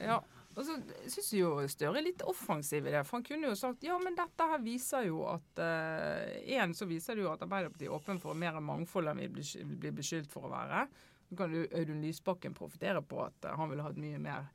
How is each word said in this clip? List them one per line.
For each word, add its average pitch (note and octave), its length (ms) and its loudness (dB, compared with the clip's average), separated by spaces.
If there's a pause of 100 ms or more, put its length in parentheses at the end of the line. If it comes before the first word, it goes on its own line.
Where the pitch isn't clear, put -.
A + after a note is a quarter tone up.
Ja, A3+ 160 4 (400)
og C#4 80 -2
så D#4 140 -2 (280)
synes G4 240 -2
jeg G#3 80 6
jo F3 140 6 (140)
Støre D3+ 340 2
er D#4+ 80 2
litt - 160 -2
offensiv D3 600 0
i C#3+ 40 2
det, D3 140 4
for A#3+ 120 -4
han B3 60 -2
kunne D4+ 300 0
jo - 20 2
sagt, B3+ 280 -2
"Ja, F4+ 160 2
men F4+ 160 0
dette E4+ 340 4
her D#4+ 80 4
viser B3 480 2
jo D#3+ 240 2
at, - 300 -4
eh, D#3+ 1000 0
en, F3 140 4
så G3 160 -4
viser E3 260 -2
det G#3 80 2
jo E3+ 80 2
at D#3 140 -4
Arbeiderpartiet E3+ 420 -2
er - 120 0
åpen F#3 200 -2
for D#3 140 -4
mer E3 260 0
mangfold D#3 480 0
enn D3 140 0
vi C3 60 -2
blir C#3+ 180 -6
sky-, - 180 -8
blir D3 300 -4
beskyldt D3 400 -4
for B2+ 160 -8
å - 20 -4
være." C#3 360 0 (420)
Så F3+ 80 -8
kan F3+ 160 0
jo E3 80 2 (160)
Audun D#3 240 0
Lysbakken D#3+ 540 -2
profitere - 500 -2
på - 180 -4
at, - 220 -6
eh, - 100 -2
han D#3 140 -2
ville D3 140 -4
ha D3+ 60 -4
et D3 120 -6
mye D3 160 -4
mer C#3+ 380 -4